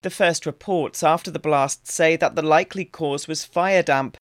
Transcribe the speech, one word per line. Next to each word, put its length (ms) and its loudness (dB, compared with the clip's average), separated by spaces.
The 80 -6
first 340 0
reports 580 -4
after 280 2
the 80 -8
blast 480 -2
say 300 2
that 180 0
the 80 -2
likely 420 2
cause 420 -6
was 180 -8
fire 360 2
damp 420 -2